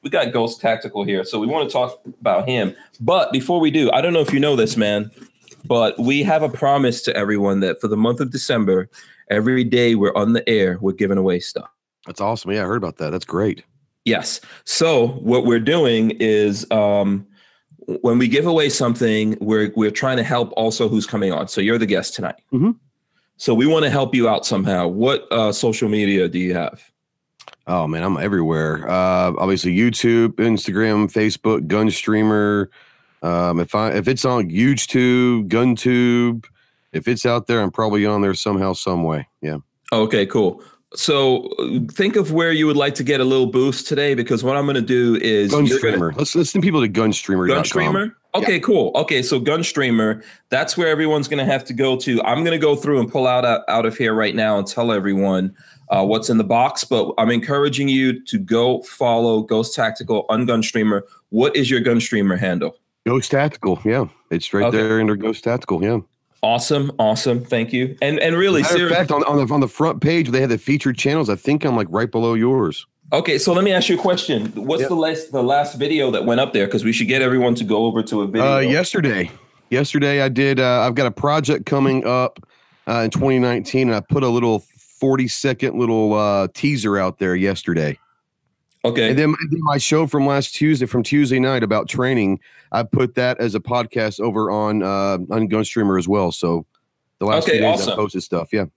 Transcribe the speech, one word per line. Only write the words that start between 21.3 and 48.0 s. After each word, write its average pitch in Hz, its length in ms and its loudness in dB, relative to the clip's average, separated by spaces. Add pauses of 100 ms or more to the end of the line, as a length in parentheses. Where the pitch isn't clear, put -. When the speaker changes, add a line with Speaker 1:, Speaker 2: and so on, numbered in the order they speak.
Speaker 1:
on. 78 160 -4
So - 120 -4
you're 107 160 2
the 113 100 0
guest 95 280 -2
tonight. 92 220 -8 (160)
Speaker 2:
Mm-hmm. 143 180 2 (680)
Speaker 1:
So - 160 -2
we 117 140 4
wanna 156 240 2
help 131 240 0
you 120 140 2
out 104 180 0
somehow. 95 420 0
What, 110 420 -2
uh, 110 220 0
social 113 380 -2
media 98 380 2
do 85 100 -4
you 90 160 -2
have? 85 280 -6 (840)
Speaker 2:
Oh, 85 200 0
man, 80 160 -4
I'm 92 140 -2
everywhere. 80 720 -2
Uh, 92 500 0
obviously, 92 380 0
YouTube, 117 600 2
Instagram, 107 760 0
Facebook, 107 540 -2
Gun 104 240 0
Streamer. 104 800 0 (520)
Um, 87 380 0
if - 140 -6
I, 107 180 0
if 92 160 -2
it's 127 160 -2
on 123 260 0
YouTube, 123 960 2
GunTube, 120 960 2 (480)
if 78 140 -6
it's 120 200 -2
out 120 200 0
there, 117 140 2
I'm 98 100 0
probably 104 360 0
on 104 160 0
there 98 120 0
somehow, 95 380 -2
some 90 320 -2
way. 78 240 -4 (140)
Yeah. 76 160 -6 (340)
Speaker 1:
Okay, 107 340 0
cool. 98 360 -2 (320)
So, 139 520 0 (140)
uh, 85 180 -2 (140)
think 196 240 0
of 165 160 0
where 165 180 0
you 156 160 0
would 147 100 2
like 143 200 0
to 127 80 -6
get 113 160 2
a 127 40 2
little 131 220 4
boost 127 400 0
today, 143 280 0
because 117 280 -2
what 131 140 0
I'm 143 100 0
gonna 139 140 0
do 120 420 2
is 104 300 2
Speaker 2:
Gun 147 140 4
Speaker 1:
you're 127 120 2
gonna 127 140 0
Speaker 2:
Streamer. 90 240 0
Let's, 143 180 -2
let's 165 160 2
send 190 140 0
people 160 160 2
to 117 80 2
gun 107 240 0
streamer 92 340 0
dot 131 80 2
com. 139 40 0
Speaker 1:
Gun 156 60 0
Streamer? - 520 -2 (180)